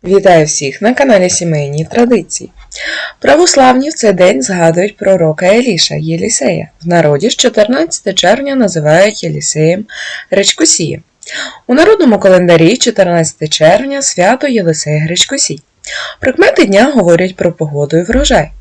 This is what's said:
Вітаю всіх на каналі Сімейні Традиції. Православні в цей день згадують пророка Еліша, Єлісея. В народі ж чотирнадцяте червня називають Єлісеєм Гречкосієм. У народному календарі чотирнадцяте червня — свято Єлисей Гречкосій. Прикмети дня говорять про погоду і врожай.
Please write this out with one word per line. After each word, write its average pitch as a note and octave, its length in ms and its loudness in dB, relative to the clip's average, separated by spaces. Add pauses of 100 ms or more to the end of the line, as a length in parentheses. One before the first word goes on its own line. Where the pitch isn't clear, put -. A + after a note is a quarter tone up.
Вітаю F3+ 400 4
всіх C#3+ 360 -6
на A#3 120 0
каналі G3+ 360 2
Сімейні D3+ 540 -4
Традиції. A#3+ 680 -2 (680)
Православні C4+ 680 2
в D#4+ 60 -8
цей G#3 180 0
день F3+ 300 2
згадують F3+ 540 -2
пророка F3+ 500 0
Еліша, G3+ 480 0
Єлісея. E3 760 -4 (140)
В E3 60 -8
народі D#3+ 420 0
ж - 60 -6
чотирнадцяте B3 760 -2
червня B3+ 420 0
називають F3+ 720 0
Єлісеєм D#3 600 -2 (460)
Гречкосієм. F#3+ 720 -2 (640)
У B3 80 0
народному D#4+ 440 4
календарі F3+ 580 4
чотирнадцяте F3 720 -2
червня — A3+ 540 0
свято B3+ 440 -2
Єлисей E3 520 -2
Гречкосій. E3+ 600 -4 (600)
Прикмети E4+ 440 2
дня G#3 300 2
говорять F3+ 420 2
про F3 160 -2
погоду D3 440 -4
і F3 60 2
врожай. A#3+ 480 -2 (100)